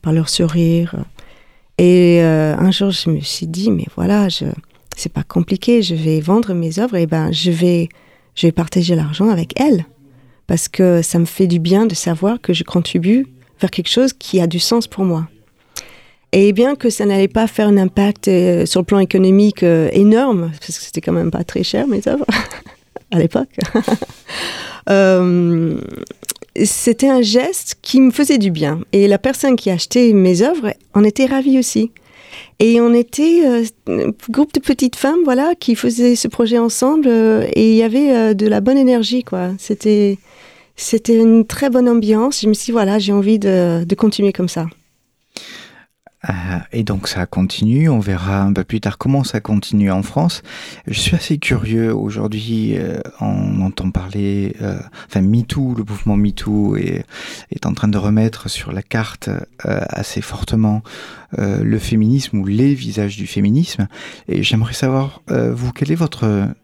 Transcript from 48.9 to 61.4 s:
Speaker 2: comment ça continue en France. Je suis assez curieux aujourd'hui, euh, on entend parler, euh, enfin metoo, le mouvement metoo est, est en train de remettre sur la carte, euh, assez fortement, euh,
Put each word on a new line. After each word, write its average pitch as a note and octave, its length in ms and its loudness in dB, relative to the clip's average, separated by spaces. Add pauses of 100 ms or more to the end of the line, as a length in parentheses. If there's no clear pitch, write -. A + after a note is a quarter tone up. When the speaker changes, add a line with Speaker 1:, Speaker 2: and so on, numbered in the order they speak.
Speaker 2:
comment C3+ 240 0
ça A#2 160 -4
continue G#2 500 0
en F#2+ 140 0
France. - 400 -4 (420)
Je - 140 -6
suis - 160 0
assez D3+ 240 -2
curieux A2+ 560 -2
aujourd'hui, G#2+ 840 -4
euh, - 220 -6 (220)
on G2+ 400 -2
entend F#2+ 280 -4
parler, G2 720 -4
euh, G2 160 -6 (300)
enfin G2 160 -2
metoo, A#2+ 520 0
le A2+ 80 -6
mouvement G#2 340 -2
metoo G#2 580 -2
est, F2+ 300 -6 (440)
est - 160 -10
en - 80 -4
train - 140 -4
de G#2 100 0
remettre G#2+ 540 -2
sur - 200 -10
la F#2+ 120 -10
carte, - 460 -8 (360)
euh, G2+ 240 -2
assez - 320 -8
fortement, A2 640 -2 (560)
euh, G2+ 240 -2